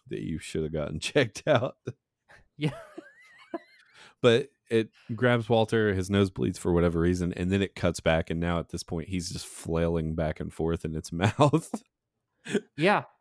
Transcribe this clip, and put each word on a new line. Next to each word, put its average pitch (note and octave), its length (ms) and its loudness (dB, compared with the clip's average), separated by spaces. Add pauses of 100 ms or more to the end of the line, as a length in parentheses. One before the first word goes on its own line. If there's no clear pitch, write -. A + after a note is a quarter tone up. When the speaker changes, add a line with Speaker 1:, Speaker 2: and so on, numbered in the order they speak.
Speaker 1:
that G#2 120 -8
you E2 180 -6
shoulda D#2 300 -6
gotten D#2 320 -6
<laughs> - 0 -
checked - 480 -2
out." C3 280 0 (800)
Speaker 2:
Yeah. D3 180 -4
<laughs> - 1500 -20
Speaker 1:
But B2 300 4 (220)
it A2 180 2 (240)
grabs A#2+ 340 2
Walter, A2 460 2
his F#2 160 -2
nose G2 200 4
bleeds - 280 -2
for F2+ 140 0
whatever E2+ 280 4
reason, F2+ 340 2
and F2+ 180 -2
then G2 100 4
it - 140 -4
cuts F2 240 -2
back, E2 300 2
and E2 100 -2
now E2+ 180 0
at D#2+ 120 -6
this E2+ 120 -8
point, E2 260 -6
he's F2+ 220 -4
just - 160 -10
flailing E2 680 -2
back D#2 260 -2
and D#2+ 120 -8
forth E2 320 -2
in D#2+ 120 -6
its - 160 -8
<laughs> - 0 -
mouth. C3+ 680 0 (960)
Speaker 2:
Yeah. E3 280 2 (160)